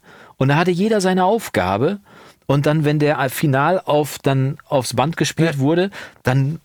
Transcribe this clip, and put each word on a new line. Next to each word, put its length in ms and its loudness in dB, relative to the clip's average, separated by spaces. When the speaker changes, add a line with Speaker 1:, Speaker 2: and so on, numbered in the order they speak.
Speaker 1:
Und 100 2
da 80 2
hatte 140 2
jeder 320 0
seine 240 2
Aufgabe 720 0
und 180 2
dann, 180 2
wenn 160 2
der 180 0
final 540 0
auf, 380 -2
dann 340 0
aufs 260 -2
Band 220 0
gespielt 380 -2
Speaker 2:
Ja. 40 -6
Speaker 1:
wurde, 320 0
dann 420 0